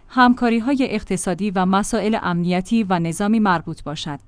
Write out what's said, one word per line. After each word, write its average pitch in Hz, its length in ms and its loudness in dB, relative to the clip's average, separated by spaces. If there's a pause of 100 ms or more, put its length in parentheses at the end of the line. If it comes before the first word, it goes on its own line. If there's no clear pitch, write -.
همکاری‌های 247 720 2 (120)
اقتصادی 196 600 -4
و 185 160 0
مسائل 202 560 0
امنیتی 180 640 0
و 185 100 2
نظامی 202 420 0
مربوط 170 420 0
باشد. 147 460 -10